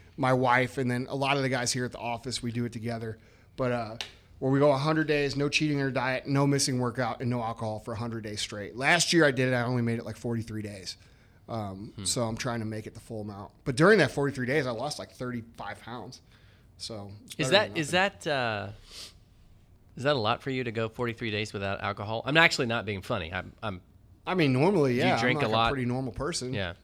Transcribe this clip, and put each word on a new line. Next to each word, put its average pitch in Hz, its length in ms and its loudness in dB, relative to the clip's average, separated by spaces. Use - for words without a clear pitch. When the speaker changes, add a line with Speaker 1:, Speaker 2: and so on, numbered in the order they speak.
Speaker 1:
my 131 180 2
wife 127 440 4
and 127 140 0
then 123 180 -2
a 139 60 -6
lot 139 220 2
of 135 60 0
the 131 60 0
guys 123 220 0
here 131 140 -2
at 117 80 -6
the - 40 -12
office, 117 460 -6
we 120 80 -4
do 120 140 -2
it 113 80 -6
together. 113 440 -6
But, 127 160 0
uh, 113 240 -4
where 135 120 2
we 139 80 6
go 147 120 8
a 135 60 4
hundred 156 300 2
days, 143 300 2
no 143 100 2
cheating 147 320 2
in 139 60 2
our 135 40 0
diet, 127 380 -2
no 139 180 4
missing 139 320 2
workout, 123 440 -2
and 120 80 0
no 123 120 0
alcohol 110 380 -4
for 117 140 -8
a 107 40 -6
hundred 117 280 -6
days 104 160 -8
straight. 101 340 -6
Last 156 380 4
year 160 120 8
I 143 60 6
did 127 160 2
it. 127 80 2
I 120 60 2
only 123 200 0
made 117 180 0
it, - 60 -8
like, 113 120 -8
forty-three 110 440 -4
days. 101 360 -12
Um, 104 480 -8
Speaker 2:
Hmm. 101 80 -10
Speaker 1:
so 120 200 0
I'm 113 120 -2
trying 117 240 -4
to 107 60 -4
make 110 200 -6
it - 80 -12
the - 60 -16
full 110 220 -10
amount. 101 300 -12
But 131 140 -2
during 196 220 8
that 143 120 4
forty-three 135 340 -2
days, 135 220 0
I 123 40 -2
lost, 120 280 -6
like, 98 120 -12
thirty-five 117 720 -10
pounds. 117 380 -14
So 101 340 -10
it's - 120 -16
Speaker 2:
Is - 20 -10
Speaker 1:
better 147 140 -2
Speaker 2:
that, 202 180 4
Speaker 1:
than - 80 -10
Speaker 2:
is 151 160 -2
Speaker 1:
nothing. 190 320 2
Speaker 2:
that, - 20 -6
uh, 113 400 -2
is 120 80 -8
that 147 120 2
a 127 40 0
lot 110 220 0
for - 80 -8
you 127 160 -2
to 117 80 -4
go 113 160 -2
forty-three 117 420 -4
days 104 220 -4
without 98 280 -4
alcohol? 101 440 -4
I'm 139 100 0
actually 165 300 6
not 113 200 -2
being 101 160 -4
funny. 90 300 -4
I'm, 92 220 -6
I'm 98 160 -6
Speaker 1:
I 170 60 -2
mean, 156 180 4
normally, 143 400 4
Speaker 2:
Do 120 60 2
you 147 80 2
Speaker 1:
yeah. 151 160 4
Speaker 2:
drink 123 160 2
Speaker 1:
I'm, 143 60 -2
like, 110 100 0
Speaker 2:
a - 20 2
lot? 113 120 4
Speaker 1:
a 127 60 2
pretty 127 140 -2
normal 123 240 -2
person. 135 420 -6
Speaker 2:
Yeah. 92 200 -4